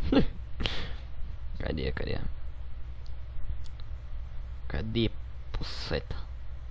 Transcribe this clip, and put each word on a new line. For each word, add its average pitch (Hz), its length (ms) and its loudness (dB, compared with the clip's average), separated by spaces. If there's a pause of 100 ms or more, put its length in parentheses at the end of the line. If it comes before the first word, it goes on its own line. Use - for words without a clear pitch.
(1600)
Cadê, - 340 0
cadê? - 260 0 (2500)
Cadê, 110 420 2 (420)
buceta? - 640 -2 (540)